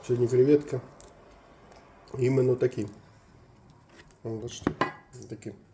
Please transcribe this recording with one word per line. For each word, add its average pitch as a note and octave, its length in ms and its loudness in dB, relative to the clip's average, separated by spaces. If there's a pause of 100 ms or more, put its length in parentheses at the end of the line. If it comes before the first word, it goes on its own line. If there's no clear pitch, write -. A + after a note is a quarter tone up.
Сьогодні B2 220 2
креветки. C3 520 4 (1400)
Іменно B2+ 380 2
такі. A#2 300 -2 (1400)
Вон, A2+ 160 -8
бачите? - 320 -2 (580)
Такі. A2 240 -12 (220)